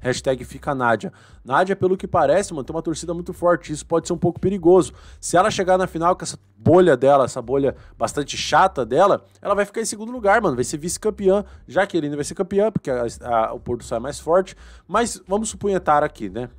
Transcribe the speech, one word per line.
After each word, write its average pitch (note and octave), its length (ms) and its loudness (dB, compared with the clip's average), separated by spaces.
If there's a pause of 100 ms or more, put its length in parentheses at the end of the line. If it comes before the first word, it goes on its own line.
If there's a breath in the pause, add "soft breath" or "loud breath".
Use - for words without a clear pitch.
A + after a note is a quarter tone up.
hashtag B2+ 420 -2
Fica C#3 320 -8
Nádia. A#2 380 0 (320 soft breath)
Nádia, F#3 320 0
pelo F#3 220 0
que F#3+ 100 -10
parece, F3 460 2
mano, C#3 100 -8
tem D#3 100 -10
uma E3 60 -4
torcida E3 320 -6
muito F3 220 -8
forte. E3+ 400 0
Isso C#3+ 100 -12
pode E3 220 -2
ser F3+ 80 -2
um D#3 40 -8
pouco F3 220 -2
perigoso. F3+ 540 4 (260 soft breath)
Se - 160 -2
ela G3 140 4
chegar F#3 260 0
na F#3 100 0
final E3+ 300 0
com - 80 -14
essa - 140 -10 (180)
bolha D#3 400 6
dela, C3 300 6
essa B2 160 -8
bolha C3 340 -2 (200 soft breath)
bastante C#3 380 -6
chata D#3 520 2
dela, D3 360 4 (200 soft breath)
ela G3+ 120 0
vai G3 120 -2
ficar A3+ 160 -8
em - 20 -4
segundo A3 260 -10
lugar, A3+ 300 2
mano. E3 160 -2
Vai B2 80 -2
ser D3+ 140 -8
vice-campeã. G3 680 -2 (240 soft breath)
Jaqueline D3+ 480 -2
vai C#3+ 80 -4
ser E3 100 -10
campeã, G3 380 -2
porque - 180 -6
a, B2 140 -2 (160)
a, A2+ 320 0
o B2 80 -12
Porto A#2+ 240 -8
sai A#2 160 -6
mais C3+ 180 -10
forte. F#3 380 0 (320 soft breath)
Mas G#3+ 400 -4
vamos G3+ 220 -4
supunhetar F3+ 520 0
aqui, A#2 280 -6
né? A#2+ 180 -10 (100)